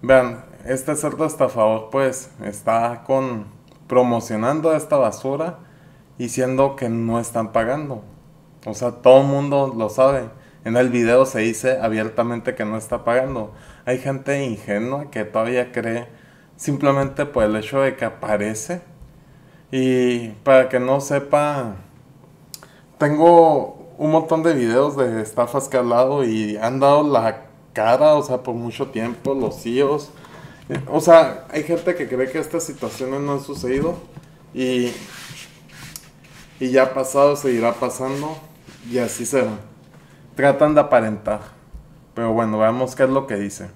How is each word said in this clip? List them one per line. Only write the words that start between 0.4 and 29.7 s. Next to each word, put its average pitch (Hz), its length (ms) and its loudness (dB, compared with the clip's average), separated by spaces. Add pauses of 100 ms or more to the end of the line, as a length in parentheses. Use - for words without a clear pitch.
este 131 300 -4
cerdo 147 280 -4
estafador 113 640 0
pues 131 400 -2 (120)
está 113 640 -4
con, 131 400 -2 (400)
promocionando 123 880 0
esta 151 240 0
basura, 139 640 -2 (580)
diciendo 131 580 0
que 120 140 -4
no 117 280 -2
están 110 340 -4
pagando. 123 500 -4 (640)
O 107 80 -8
sea, 120 180 -4
todo 131 300 8
el 139 40 0
mundo 139 480 0
lo 113 140 -4
sabe. 131 400 2 (360)
En 113 120 -2
el 127 120 4
video 120 380 4
se 117 140 -4
dice 113 400 -2
abiertamente 113 760 -4
que 113 100 -6
no 110 140 -6
está 120 260 -8
pagando. 123 480 -2 (320)
Hay 127 140 -2
gente 139 460 -4
ingenua 117 680 -6
que 110 140 -6
todavía 120 480 -2
cree 117 360 -6 (480)
simplemente 139 680 -2
por 123 180 0
el 107 120 0
hecho 110 240 -2
de 131 160 0
que 117 100 -4
aparece. 110 760 -4 (880)
Y 127 580 0 (160)
para 131 260 6
que 127 100 0
no 131 220 0
sepa, 139 720 -2 (1200)
tengo 156 1000 4
un 151 120 0
montón 160 320 2
de 165 120 4
videos 135 420 2
de 117 240 0
estafas 120 480 -4
que - 80 -2
he 127 40 4
hablado 127 440 2
y 107 320 -2
han 120 240 -2
dado 143 220 6
la 117 400 0 (320)
cara, 127 400 4
o 143 80 2
sea, 127 200 -4
por 123 120 -6
mucho 120 340 -6
tiempo, 120 460 -4
los 123 220 -2
cios. 139 540 -2 (800)